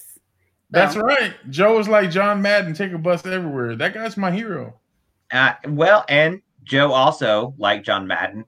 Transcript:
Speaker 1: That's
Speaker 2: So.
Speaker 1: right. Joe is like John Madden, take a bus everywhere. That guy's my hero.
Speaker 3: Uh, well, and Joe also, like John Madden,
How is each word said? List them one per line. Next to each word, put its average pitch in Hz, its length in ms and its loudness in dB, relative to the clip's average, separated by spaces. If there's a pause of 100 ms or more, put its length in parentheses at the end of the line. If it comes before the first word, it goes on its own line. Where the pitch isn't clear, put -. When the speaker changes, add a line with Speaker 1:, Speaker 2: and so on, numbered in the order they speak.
(720)
Speaker 1:
That's 180 240 2
Speaker 2:
So. 214 60 -2
Speaker 1:
right. 240 320 0 (180)
Joe 202 260 4
is 208 100 0
like 208 220 4
John 202 320 0
Madden, 202 320 0
take 185 180 -6
a 170 60 -8
bus 170 260 -2
everywhere. 143 520 -6
That 165 180 -2
guy's 220 240 -10
my 190 140 -2
hero. 175 480 -8 (520)
Speaker 3:
Uh, 127 220 2 (140)
well, 160 420 2
and 156 320 2 (220)
Joe 139 280 2
also, 131 680 2
like 101 260 0
John 98 240 -2
Madden, 95 400 -6